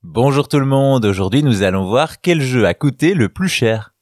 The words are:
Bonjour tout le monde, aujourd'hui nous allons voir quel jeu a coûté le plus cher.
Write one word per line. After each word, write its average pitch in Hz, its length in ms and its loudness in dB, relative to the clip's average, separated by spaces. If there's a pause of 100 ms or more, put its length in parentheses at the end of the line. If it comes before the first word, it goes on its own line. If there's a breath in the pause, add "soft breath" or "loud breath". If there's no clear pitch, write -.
(100)
Bonjour 135 380 0
tout 147 100 0
le 135 60 0
monde, 135 400 0
aujourd'hui 98 380 0
nous 113 200 2
allons 95 220 0
voir 123 380 -2
quel 170 180 0
jeu 127 260 0
a 87 60 2
coûté 151 400 0
le 120 160 0
plus 180 220 -4
cher. 113 520 -2